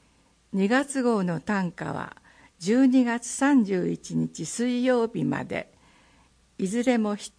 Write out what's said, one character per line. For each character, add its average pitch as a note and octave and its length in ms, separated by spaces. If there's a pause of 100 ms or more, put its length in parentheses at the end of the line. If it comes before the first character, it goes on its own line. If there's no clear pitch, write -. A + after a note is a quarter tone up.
(520)
二 G3 160
月 C4+ 340
号 A3+ 220
の E3+ 160
短 F#3+ 280
歌 - 240
は - 240 (420)
十 A#3 280
二 B3+ 180
月 A#3+ 240
三 C4+ 360
十 F3+ 240
一 E3 280
日 D#3+ 300
水 B3 360
曜 B3 260
日 F3+ 160
ま D3 200
で。 - 260 (840)
い F#3+ 120
ず A#3 160
れ B3 120
も G#3 180
必 - 240